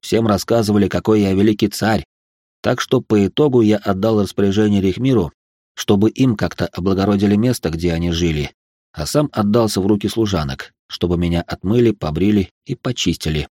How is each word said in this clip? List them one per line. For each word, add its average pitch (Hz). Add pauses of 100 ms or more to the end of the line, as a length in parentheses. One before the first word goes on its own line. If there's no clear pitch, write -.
всем 113
рассказывали, 104
какой 107
я 95
великий 104
царь. 104 (580)
Так 123
что 131
по 101
итогу 127
я 107
отдал 104
распоряжение 101
Рихмиру, 98 (440)
чтобы 107
им 127
как-то -
облагородили 98
место, 117
где 82
они 85
жили, 82 (420)
а 76
сам 147
отдался 107
в 95
руки 104
служанок, 95 (140)
чтобы 87
меня 85
отмыли, 113
побрили 95 (160)
и -
почистили. 80 (120)